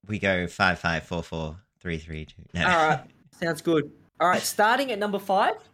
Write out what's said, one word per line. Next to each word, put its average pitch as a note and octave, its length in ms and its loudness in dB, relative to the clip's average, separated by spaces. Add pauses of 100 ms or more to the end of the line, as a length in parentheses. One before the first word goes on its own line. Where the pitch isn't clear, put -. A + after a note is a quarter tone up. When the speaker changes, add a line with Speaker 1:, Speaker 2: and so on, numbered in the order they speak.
Speaker 1:
we G#2+ 140 -4
go F#2 260 2
five, F2+ 320 2
five, E2 240 0
four, E2+ 220 -4
four, D#2+ 320 -6 (240)
three, E2+ 180 -6
three, D#2 280 -12
two. - 160 -20 (120)
No. F3 140 -2
Speaker 2:
All E3 200 4
right. D#3 120 0 (420)
Sounds E3 180 -2
good. D#3 300 0 (300)
All E3 80 4
right. F#3 120 2
Starting B3 520 2
at G3+ 80 -6
number G3+ 180 -2
five. G#3 380 0 (180)